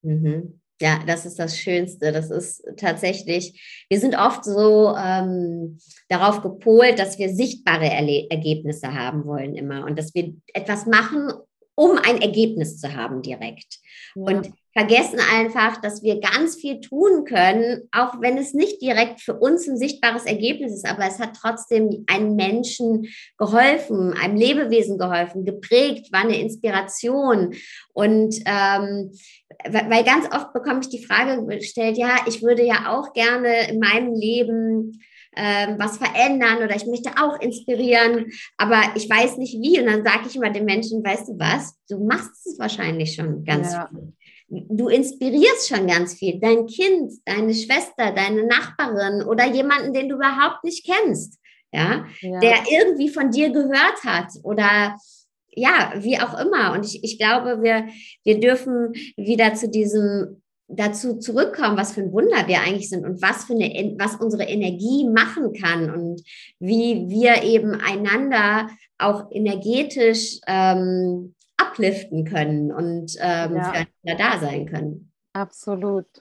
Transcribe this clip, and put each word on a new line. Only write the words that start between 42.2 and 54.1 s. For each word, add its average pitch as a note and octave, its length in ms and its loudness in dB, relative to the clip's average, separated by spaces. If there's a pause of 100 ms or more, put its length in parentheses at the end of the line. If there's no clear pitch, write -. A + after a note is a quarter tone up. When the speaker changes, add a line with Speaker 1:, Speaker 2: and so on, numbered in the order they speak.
Speaker 1:
es F4 120 -10
wahrscheinlich E3 560 -4
schon D#3 300 -6
ganz D#3+ 280 -2
Speaker 2:
Ja. E3+ 180 -8
Speaker 1:
viel. - 240 -18 (540)
Du A3 200 0
inspirierst C4 800 2
schon G3+ 180 0
ganz F3 260 2
viel. F#3 260 -4
Dein A3+ 280 4
Kind, F4+ 440 0 (140)
deine A3 300 0
Schwester, A3 580 -2
deine G3+ 340 0
Nachbarin A3 760 0
oder A3+ 240 2
jemanden, C4+ 480 0
den C4+ 160 -2
du C4+ 60 -6
überhaupt C#4 460 0
nicht E4+ 220 -8
kennst, E4 540 0 (340)
ja, D#3 320 0 (160)
Speaker 2:
Ja. F#3 220 -6
Speaker 1:
der A#3 140 6 (140)
irgendwie D#4 380 4
von C#4+ 220 0
dir C#4+ 180 2
gehört C#4 560 2
hat F#3 240 -2 (140)